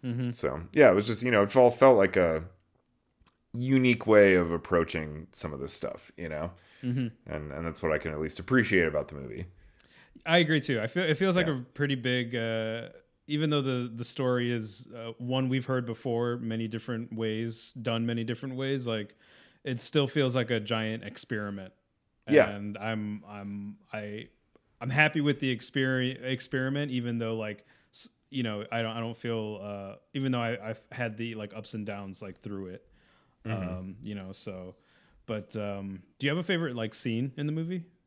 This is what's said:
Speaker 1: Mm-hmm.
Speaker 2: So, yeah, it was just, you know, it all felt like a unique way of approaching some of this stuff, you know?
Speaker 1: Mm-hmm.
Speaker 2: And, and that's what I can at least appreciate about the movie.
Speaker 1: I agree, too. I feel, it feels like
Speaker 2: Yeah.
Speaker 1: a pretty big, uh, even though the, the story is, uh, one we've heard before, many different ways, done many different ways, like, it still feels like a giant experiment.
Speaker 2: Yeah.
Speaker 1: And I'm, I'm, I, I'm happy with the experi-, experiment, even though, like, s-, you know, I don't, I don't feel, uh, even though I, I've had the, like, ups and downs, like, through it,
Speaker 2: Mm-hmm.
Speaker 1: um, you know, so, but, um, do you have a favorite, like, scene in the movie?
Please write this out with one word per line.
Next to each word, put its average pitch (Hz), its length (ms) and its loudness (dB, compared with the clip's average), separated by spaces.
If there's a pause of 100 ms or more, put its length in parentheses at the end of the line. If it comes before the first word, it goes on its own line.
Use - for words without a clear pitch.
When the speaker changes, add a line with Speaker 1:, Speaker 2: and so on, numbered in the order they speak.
Speaker 1:
Mm-hmm. 120 240 -2
Speaker 2:
So, 73 280 -4 (120)
yeah, 139 180 10
it 90 40 8
was 104 120 4
just, 117 160 -2
you 123 80 0
know, 107 120 8
it 101 140 4
all 123 140 10
felt 131 260 10
like 98 200 4
a 85 280 4 (1080)
unique 127 540 4
way 104 280 10
of 85 180 4
approaching 80 800 0
some - 200 -8
of 67 80 -8
this 69 120 -8
stuff, - 440 -10
you 82 120 -10
know? 78 220 -6 (320)
Speaker 1:
Mm-hmm. 123 260 -2 (240)
Speaker 2:
And, 76 200 -8
and 82 140 -6
that's 78 160 -6
what 80 100 2
I 78 60 2
can 78 140 -4
at 76 80 -6
least 78 180 -6
appreciate 104 480 4
about 76 220 -2
the 78 60 -16
movie. 65 320 -10 (800)
Speaker 1:
I 165 120 6
agree, 160 220 4
too. 123 200 -2
I 107 60 -4
feel, 175 180 -2
it 156 120 2
feels 185 200 2
like 180 100 2
Speaker 2:
Yeah. 147 120 0
Speaker 1:
a 123 40 -6
pretty 139 340 -2
big, 123 400 -2
uh, 113 520 -4 (380)
even 147 240 0
though 147 120 2
the, 123 300 -2
the 117 120 -8
story 123 480 0
is, 110 420 -6
uh, 117 240 -10
one 127 300 0
we've 127 180 0
heard 127 200 -2
before, 120 500 -2
many 113 320 -4
different 117 440 -6
ways, 113 600 -4
done 117 340 -2
many 117 180 -2
different 123 320 -6
ways, 135 300 -4
like, 110 300 -4 (480)
it 127 160 -4
still 143 260 2
feels 131 300 2
like 120 140 0
a 117 100 2
giant 110 440 -2
experiment. 101 680 -6 (560)
Speaker 2:
Yeah. 143 220 8
Speaker 1:
And 101 260 -8
I'm, 107 500 -6
I'm, 101 500 -10 (160)
I, 104 360 -10 (520)
I'm 127 100 -4
happy 151 300 4
with 143 200 2
the 131 160 0
experi-, 131 680 -2
experiment, 131 680 -4
even 120 280 -2
though, 113 180 -2
like, 107 280 -8 (260)
s-, - 200 -10 (200)
you 131 120 -4
know, 107 280 -4
I 117 120 -2
don't, 110 140 -4
I 117 40 -6
don't 117 160 -6
feel, 107 460 -6
uh, 101 320 -10 (180)
even 135 200 -2
though 123 80 0
I, 113 300 -4
I've 110 100 -8 (120)
had 117 240 -4
the, 117 180 -6
like, 107 200 -10
ups 110 200 -12
and 107 120 -6
downs, 101 340 -10
like, 98 200 -14
through 98 260 -10
it, 90 200 -16 (600)
Speaker 2:
Mm-hmm. 95 220 -4
Speaker 1:
um, 92 340 -8
you 104 120 -10
know, 95 180 -10
so, 92 420 -12 (520)
but, 107 280 -8
um, 98 480 -6 (160)
do 135 80 -2
you 143 40 2
have 160 80 0
a 180 40 -4
favorite, 165 320 -2
like, 110 200 -4
scene 123 420 -2
in 147 80 -6
the 151 80 -2
movie? 165 320 -6 (220)